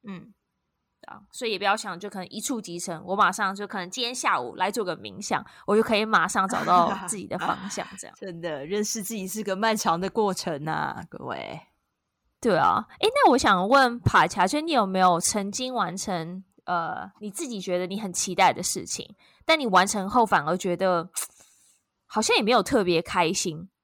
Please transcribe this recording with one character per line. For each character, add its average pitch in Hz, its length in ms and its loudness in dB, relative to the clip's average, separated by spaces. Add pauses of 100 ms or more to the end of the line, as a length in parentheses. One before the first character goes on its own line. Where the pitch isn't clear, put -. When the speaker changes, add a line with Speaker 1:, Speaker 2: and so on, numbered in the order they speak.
Speaker 1:
嗯。 202 320 -16 (680)
Speaker 2:
对 - 120 -18
啊， 214 80 -20 (100)
所 - 160 -6
以 220 60 -2
也 190 40 -4
不 190 60 -6
要 202 140 4
想 196 200 -8
就 202 120 -10
可 190 100 -12
能 185 80 -12
一 214 140 -12
触 247 180 -4
即 175 180 -10
成， 170 280 -8
我 185 100 -2
马 196 160 6
上 196 240 -2
就 202 100 -8
可 202 120 -10
能 180 120 -8
今 247 140 -4
天 240 100 -4
下 226 260 0
午 123 180 -8
来 185 120 0
做 214 140 -4
个 175 140 -4
冥 101 240 -14
想， 190 200 -4 (240)
我 196 80 0
就 214 80 6
可 226 140 2
以 208 80 2
马 220 240 2
上 190 180 0
找 190 200 -2
到 175 280 4 (140)
自 180 80 -6
己 185 100 -10
的 - 140 -6
方 170 180 -2 (120)
向 - 180 -8 (100)
这 - 80 -16
样。 - 100 -20
Speaker 1:
<laughs> - 40 -20
真 175 220 -12
的， 151 240 -6
认 202 180 -2
识 220 180 -4
自 214 140 -8
己 190 100 -6
是 214 160 -6
个 202 140 -2
漫 214 220 0
长 170 200 0
的 185 120 -2
过 208 240 0
程 151 340 -6
啊， 156 420 -4
各 - 140 -14
位。 67 380 -10 (800)
Speaker 2:
对 202 160 4
啊， 143 280 4 (140)
诶， - 160 2
那 554 160 8
我 247 60 6
想 190 320 4
问 247 300 6
帕 175 280 4
恰， 185 180 2
就 - 140 0
你 330 140 -2
有 233 120 4
没 190 140 -2
有 180 220 6
曾 202 280 -2
经 254 240 -6
完 185 220 -2
成， 180 480 -6 (220)
呃， 170 440 -4 (120)
你 208 100 -10
自 294 160 -8
己 226 140 -8
觉 180 160 -2
得 180 100 -2
你 190 140 -6
很 196 100 -8
期 180 240 -4
待 180 160 6
的 - 100 -4
事 - 240 -4
情， - 300 -10 (300)
但 320 120 4
你 294 100 -2
完 185 200 6
成 196 220 -4
后 233 160 4
反 165 200 2
而 170 120 0
觉 185 180 -2
得， 180 340 0 (960)
好 - 160 -2
像 453 140 2
也 320 80 2
没 208 80 2
有 240 100 6
特 226 220 2
别 170 180 2
开 170 300 0
心？ 180 380 -6 (140)